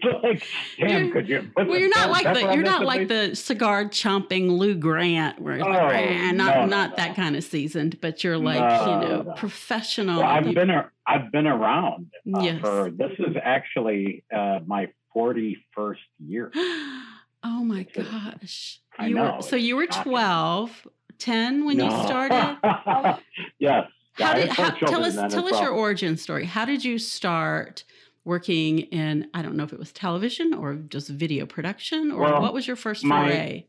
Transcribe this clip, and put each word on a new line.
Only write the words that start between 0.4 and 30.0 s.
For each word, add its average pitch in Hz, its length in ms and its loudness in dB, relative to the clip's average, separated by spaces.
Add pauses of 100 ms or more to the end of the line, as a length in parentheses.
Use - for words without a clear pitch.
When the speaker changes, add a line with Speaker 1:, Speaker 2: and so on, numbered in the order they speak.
Speaker 1:
"Damn, - 260 2
Speaker 2:
You're, 349 80 -2
Speaker 1:
could - 160 -2
you - 260 -4
put 196 120 2
Speaker 2:
well, 359 80 0
Speaker 1:
some 370 40 2
Speaker 2:
you're 370 100 4
not 403 100 4
Speaker 1:
salt 392 120 2
Speaker 2:
like 359 140 4
Speaker 1:
pepper - 140 4
Speaker 2:
the, - 80 2
Speaker 1:
on - 80 2
Speaker 2:
you're 311 80 4
Speaker 1:
this 381 80 2
Speaker 2:
not 359 100 2
Speaker 1:
at 269 60 2
Speaker 2:
like 254 120 2
Speaker 1:
least?" 190 100 0
Speaker 2:
the 214 260 0
cigar 208 500 0
chomping 190 720 2
Lou 202 180 4
Grant, 160 640 2
where 151 180 -4
it's 156 80 -2
like, 190 160 2
Speaker 1:
Oh, 156 80 6
Speaker 2:
"Eh," 180 420 2
not, 190 240 4
Speaker 1:
no, - 60 6
no, - 40 2
Speaker 2:
not 196 260 2
Speaker 1:
no. - 60 -12
Speaker 2:
that 175 180 -2
kind 160 200 0
of 165 80 -4
seasoned, 156 580 -2
but 160 220 -4
you're 170 140 2
like, 156 220 2
Speaker 1:
No, 117 260 4 (180)
Speaker 2:
you 98 40 0
know, - 160 -2
Speaker 1:
no. 85 100 -8
Speaker 2:
professional. 208 840 -4
Speaker 1:
Well, 180 80 4
I've 156 200 4
Speaker 2:
You - 60 0
Speaker 1:
been 180 180 4
a-, 147 180 0 (160)
I've 127 260 0
been 151 160 2
around, 123 600 0 (280)
uh, 190 60 0
Speaker 2:
Yes. 165 200 0
Speaker 1:
for, 101 300 0
this 101 280 -4
is 156 220 -2
actually, 110 840 -2 (120)
uh, 101 300 0
my 98 240 -4 (240)
forty-first 110 880 -2 (240)
year. 107 300 -6
Speaker 2:
<gasps> 320 60 -2 (800)
Oh 233 220 -4
my 220 200 0
Speaker 1:
Which - 120 -14
is, 196 140 -4
Speaker 2:
gosh. - 720 -12 (180)
Speaker 1:
I 220 100 -4
Speaker 2:
You 233 80 2
Speaker 1:
know, 233 220 2
Speaker 2:
were, - 60 -10
so - 120 -2
Speaker 1:
it's 247 100 2
Speaker 2:
you 247 120 0
were 311 120 0
Speaker 1:
shocking. - 220 -4
Speaker 2:
twelve, 190 760 0 (320)
ten 247 460 0
when 285 140 2
you - 80 2
Speaker 1:
No. 226 180 0
Speaker 2:
started? 254 560 2
Speaker 1:
<laughs> 214 580 2 (400)
Yes. 139 260 4 (300)
Speaker 2:
How - 100 0
Speaker 1:
Yeah, 311 60 4
I - 40 4
Speaker 2:
did, - 140 4
Speaker 1:
had 254 80 -4
four 311 80 2
Speaker 2:
how, 320 60 2
tell 311 180 -2
Speaker 1:
children 330 160 2
Speaker 2:
us, 349 100 0
Speaker 1:
then - 140 -2
Speaker 2:
tell 349 180 0
Speaker 1:
as 381 60 2
Speaker 2:
us - 80 2
your 269 100 0
Speaker 1:
well. 220 80 0
Speaker 2:
origin 190 380 0
story. 151 260 -6
How 208 220 -2
did 269 180 0
you 240 160 -2
start 160 840 -2 (400)
working 165 540 2
in, 156 540 -2
I 170 80 -6
don't 156 140 -6
know 151 80 -2
if 151 80 -8
it - 80 -12
was - 140 -14
television 233 600 -2